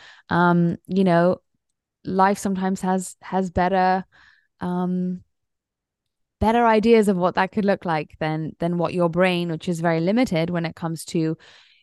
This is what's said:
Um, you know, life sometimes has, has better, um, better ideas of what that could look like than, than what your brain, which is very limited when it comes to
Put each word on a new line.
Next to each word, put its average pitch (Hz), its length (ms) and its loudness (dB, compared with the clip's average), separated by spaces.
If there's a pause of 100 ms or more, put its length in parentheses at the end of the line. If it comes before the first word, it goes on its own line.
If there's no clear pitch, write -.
(300)
Um, 175 460 2 (100)
you 190 160 0
know, 175 360 2 (680)
life 190 340 0
sometimes 190 440 -4
has, 185 400 -4
has 185 280 -4
better, 185 540 0 (560)
um, 180 640 -4 (1160)
better 226 240 2
ideas 220 440 4
of 196 80 2
what 175 180 0
that - 160 0
could 208 140 -2
look 196 200 0
like 160 360 -4
than, 156 400 -4
than 175 180 -2
what 165 160 -2
your 175 140 2
brain, 175 420 0
which 156 180 -8
is 165 120 -4
very 165 180 0
limited 175 500 0
when 170 160 -4
it 160 120 -8
comes 165 300 -8
to 160 300 -2 (460)